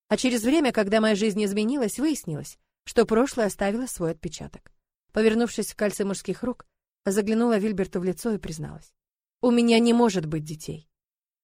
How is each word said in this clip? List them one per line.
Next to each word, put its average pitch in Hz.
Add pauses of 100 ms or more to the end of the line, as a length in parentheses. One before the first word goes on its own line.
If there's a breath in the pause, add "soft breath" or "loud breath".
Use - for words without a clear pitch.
А 214
через 240
время, 277
когда 214
моя 220
жизнь 208
изменилась, 214
выяснилось, 202 (260)
что -
прошлое 226
оставило 202
свой 165
отпечаток. - (400)
Повернувшись 220
в -
кольце 202
мужских 190
рук, 247 (400)
заглянула 220
Вильберту 190
в 175
лицо 185
и 196
призналась: 156 (460)
"У 247
меня 233
не 233
может 208
быть 151
детей". 156 (560)